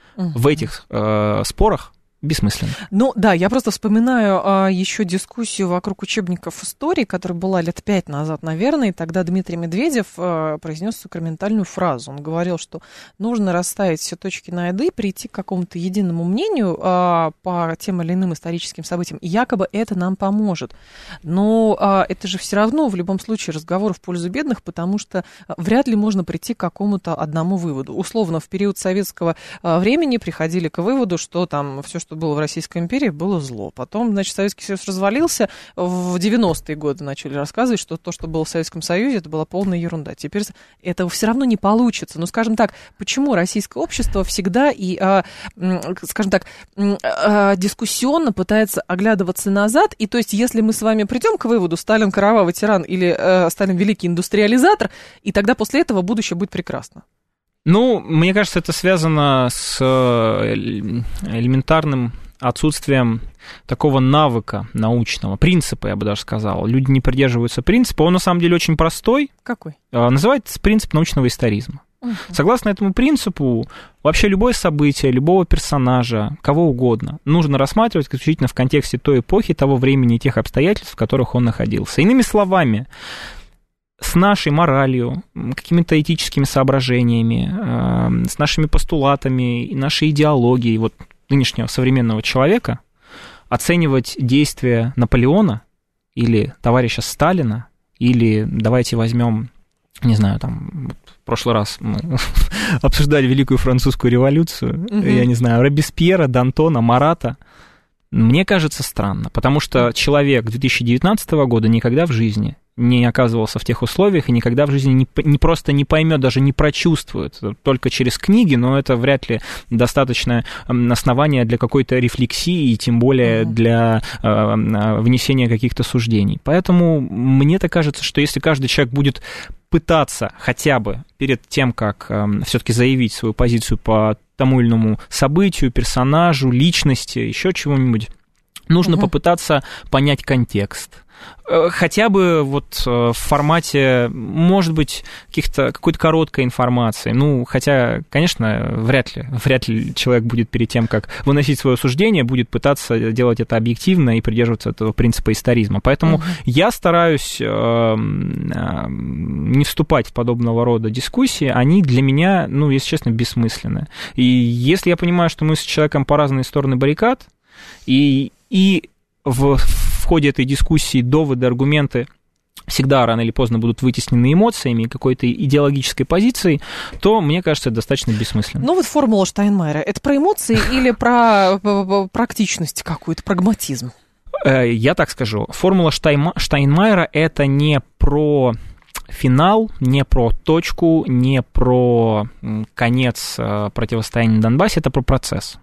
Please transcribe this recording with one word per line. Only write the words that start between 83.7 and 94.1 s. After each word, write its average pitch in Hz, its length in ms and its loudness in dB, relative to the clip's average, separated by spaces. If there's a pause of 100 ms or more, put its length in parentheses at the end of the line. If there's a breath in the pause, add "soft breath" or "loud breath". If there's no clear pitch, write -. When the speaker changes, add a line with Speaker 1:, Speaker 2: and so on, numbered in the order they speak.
Speaker 2:
с - 140 -4
нашей 190 380 2
моралью, 135 720 0 (120)
м, 123 180 -6
какими-то 170 460 0
этическими 151 440 -2
соображениями, 123 1080 2
эм, 120 800 0
с - 80 -10
нашими 151 300 0
постулатами 131 1000 0
и 214 100 -8
нашей 147 360 0
идеологией 127 640 2
вот 110 160 -2 (360)
нынешнего 131 380 0
современного 123 540 0
человека 135 580 0 (720 loud breath)
оценивать 156 720 0